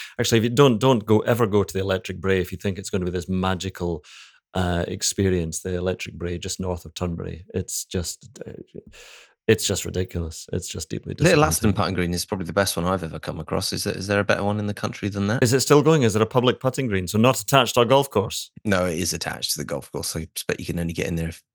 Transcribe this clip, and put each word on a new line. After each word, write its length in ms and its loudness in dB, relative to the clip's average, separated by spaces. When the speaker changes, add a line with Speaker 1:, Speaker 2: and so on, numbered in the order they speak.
Speaker 1:
Actually, 200 4
if 60 4
you 40 0
don't, 300 6
don't 260 4
go, 140 6
ever 260 2
go 180 2
to 100 -4
the 60 -2
Electric 400 -2
Bray 220 2
if 100 -6
you 60 -8
think 220 -4
it's 100 -12
gonna 160 -2
be 60 -2
this 180 -4
magical, 760 -2
uh, 320 0
experience, 760 0
the 140 -4
Electric 420 -4
Bray 220 -6
just 200 -8
north 240 -4
of 120 -18
Turnberry. 580 -6
It's 320 -6
just, 420 -6
uh, 60 -14
it's 200 4
just 180 -2
ridiculous. 680 -6
It's 160 -6
just 220 -10
deeply 300 -8
Speaker 2:
Little 240 6
Aston 260 2
Speaker 1:
disappointing. 60 2
Speaker 2:
putting 180 0
green 220 0
is 100 -4
probably 220 -6
the 60 -8
best 220 2
one 120 -2
I've 160 0
ever 160 -8
come 200 -8
across. 320 -4
Is 120 -4
there, 120 -2
is 120 -8
there 120 2
a 40 2
better 200 2
one 160 0
in 60 -2
the 80 -2
country 340 -6
than 200 -2
that? 160 0
Speaker 1:
Is 100 2
it 60 2
still 240 6
going? 180 6
Is 140 4
it 80 2
a 20 4
public 340 2
putting 280 -2
green? 200 0
So 120 0
not 200 4
attached 360 4
to 60 6
a 40 4
golf 240 4
course? 400 -2
Speaker 2:
No, 240 2
it 100 -2
is 160 -2
attached 380 -6
to 80 -2
the 60 -6
golf 260 -6
course. 160 -6
So 120 -4
I 40 -4
expect 360 -6
you 60 -10
can 140 -4
only 140 -2
get 140 -2
in 80 -2
there 140 -2
if, 140 -12